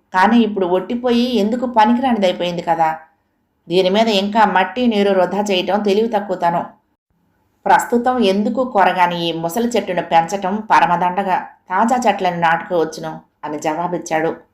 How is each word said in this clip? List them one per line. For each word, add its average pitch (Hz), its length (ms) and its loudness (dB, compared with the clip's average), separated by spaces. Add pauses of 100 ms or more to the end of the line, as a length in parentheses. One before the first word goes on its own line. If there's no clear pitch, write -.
(140)
కానీ 202 260 4
ఇప్పుడు 208 260 0
ఒట్టిపోయి 240 680 0
ఎందుకు 240 300 0
పనికిరానిదైపోయింది 214 960 0
కదా. 160 380 -2 (680)
దీని 180 200 2
మీద 214 180 4
ఇంకా 202 380 2
మట్టి 190 420 0
నీరు 202 340 2
వృధా 180 180 0
చేయటం 202 420 -2
తెలివి 208 260 2
తక్కువతనం. 180 580 -2 (1000)
ప్రస్తుతం 240 580 2
ఎందుకు 208 400 0
కొరగాని 180 600 0
ఈ 170 80 -2
ముసలి 165 340 -4
చెట్టును 190 340 -2
పెంచటం 185 540 0
పరమదండగా 180 840 0 (320)
తాజా 233 280 0 (100)
చెట్లను 190 320 0
నాటుకోవచ్చును" 160 800 -2 (240)
అని 151 160 -8
జవాబిచ్చాడు. 160 760 -4 (180)